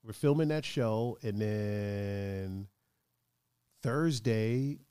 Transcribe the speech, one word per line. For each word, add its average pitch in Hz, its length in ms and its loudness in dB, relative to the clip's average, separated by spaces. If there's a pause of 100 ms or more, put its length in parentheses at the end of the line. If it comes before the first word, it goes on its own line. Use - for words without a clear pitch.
We're 110 120 -12
filming 151 340 4
that 151 160 0
show, 117 600 0
and 104 180 -2
then 101 1300 -2 (1160)
Thursday 127 960 2 (120)